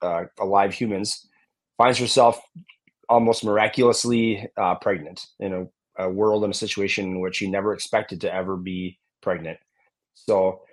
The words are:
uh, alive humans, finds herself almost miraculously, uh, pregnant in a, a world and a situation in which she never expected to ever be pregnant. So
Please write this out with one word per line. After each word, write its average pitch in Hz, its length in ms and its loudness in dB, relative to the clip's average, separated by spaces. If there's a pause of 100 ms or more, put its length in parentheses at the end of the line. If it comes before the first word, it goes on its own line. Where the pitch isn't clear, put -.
uh, 85 240 -2 (120)
alive 98 340 2
humans, 107 540 -4 (520)
finds 120 200 4
herself 120 420 4 (680)
almost 117 360 4
miraculously, 110 1120 2
uh, 90 200 0
pregnant 92 500 -6 (140)
in 98 120 -6
a, 92 120 -6 (360)
a 95 80 -2
world 107 360 2
and 98 100 -2
a - 20 -8
situation 101 500 -4
in 92 140 -6
which 92 160 -6
she 98 140 -4
never 98 240 0
expected 107 460 -4
to 92 120 -4
ever 92 240 -4
be 92 400 -8 (240)
pregnant. 82 380 -6 (560)
So 95 460 0 (120)